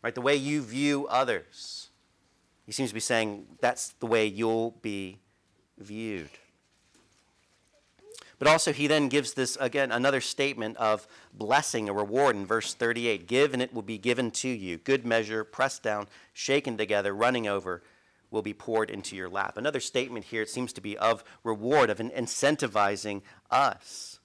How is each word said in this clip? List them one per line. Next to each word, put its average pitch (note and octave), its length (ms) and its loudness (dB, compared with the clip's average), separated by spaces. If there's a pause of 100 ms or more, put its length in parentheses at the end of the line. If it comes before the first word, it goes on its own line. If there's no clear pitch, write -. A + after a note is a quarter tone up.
Right? A#2+ 120 -4
The C3 60 -6
way C#3 160 4
you C#3+ 260 -2
view C#3 460 0
others, - 800 -2 (800)
he G#2+ 60 -12
seems B2+ 180 -2
to G2+ 40 -14
be A2+ 60 -6
saying G#2+ 460 0 (140)
that's - 300 0 (100)
the A#2+ 60 -6
way A2 200 4
you'll A2+ 460 0 (100)
be G2 360 -8 (600)
viewed. G2+ 520 -10 (2000)
But C#3+ 100 4
also D#3+ 220 6
he C#3+ 160 0
then D3 220 4
gives C3 240 0
this, B2+ 280 -2
again, C3+ 300 0
another B2+ 300 2
statement A2+ 560 -4
of G#2+ 320 0 (240)
blessing, A2 560 0
a G2 60 -2
reward G#2+ 420 2
in G2 80 -6
verse G#2+ 300 -2
thirty-eight. A#2 520 -2
"Give C3 280 4
and B2 80 0
it B2 100 -4
will A#2+ 80 -6
be G#2+ 160 -8
given A#2 360 0
to - 160 -4
you. F#2+ 280 -6
Good B2+ 300 0
measure, A2 360 0
pressed - 400 -4
down, G#2 240 -2 (280)
shaken C3+ 420 0
together, G2+ 380 0
running A#2 320 2
over, F#2 360 -2 (480)
will G#2+ 120 -2
be G#2 100 -6
poured A2 380 -2
into G2 260 -10
your F#2 140 -8
lap." G2 260 -4
Another C3+ 240 -2
statement B2 460 -4
here, A2+ 160 -4
it G#2+ 80 -4
seems B2+ 240 -4
to - 80 -14
be G#2 160 -8
of A2+ 260 2 (200)
reward, A2+ 440 4
of G#2 100 0
in-, A2+ 120 -4
incentivizing G#2 1120 0 (280)
us. - 760 0